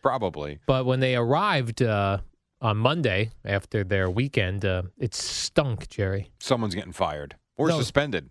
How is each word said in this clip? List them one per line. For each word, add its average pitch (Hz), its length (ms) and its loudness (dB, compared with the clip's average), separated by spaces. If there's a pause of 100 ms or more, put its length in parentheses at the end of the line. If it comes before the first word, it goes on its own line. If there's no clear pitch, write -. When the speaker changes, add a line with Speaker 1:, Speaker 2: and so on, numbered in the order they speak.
Speaker 1:
Probably. 80 640 -2
Speaker 2:
But 131 180 2
when 127 160 2
they 127 160 2
arrived, 135 680 2
uh, 101 360 2 (420)
on 107 160 2
Monday 113 540 2 (160)
after 101 380 -2
their 95 260 0
weekend, 101 560 0
uh, 92 160 0 (160)
it 120 160 -4
stunk, - 760 -2
Jerry. 98 420 -4 (100)
Speaker 1:
Someone's 113 340 0
getting 87 180 -6
fired 76 440 -4 (200)
or 156 120 2
Speaker 2:
No. 165 100 0
Speaker 1:
suspended. 135 520 0